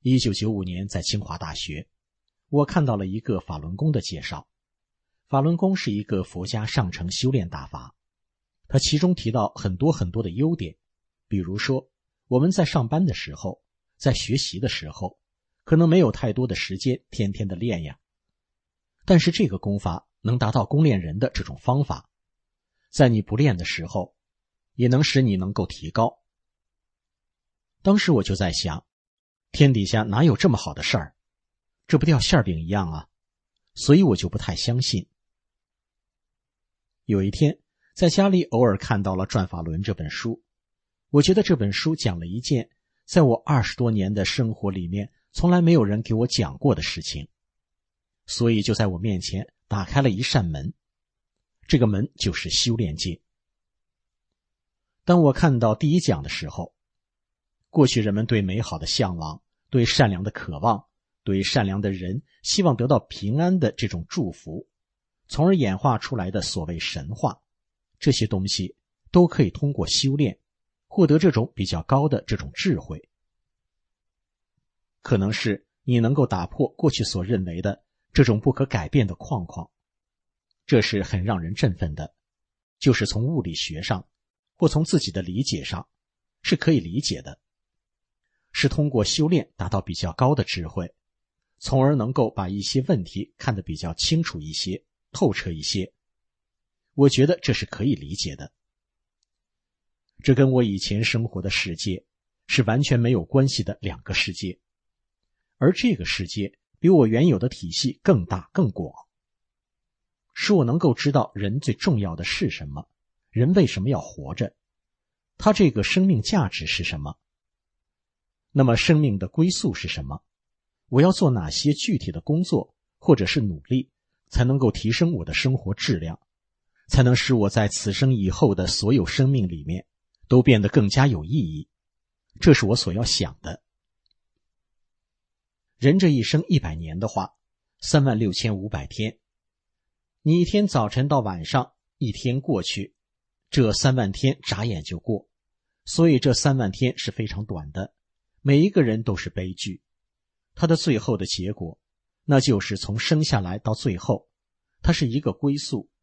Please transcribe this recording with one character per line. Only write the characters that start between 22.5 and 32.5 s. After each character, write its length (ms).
在 180
你 140
不 140
练 200
的 80
时 220
候， 280
也 120
能 160
使 200
你 120
能 160
够 160
提 240
高。 320
当 160
时 160
我 100
就 120
在 180
想， 320
天 200
底 140
下 160
哪 220
有 120
这 140
么 80
好 160
的 80
事 160
儿？ 160
这 100
不 80
掉 140
馅 180
儿 60
饼 180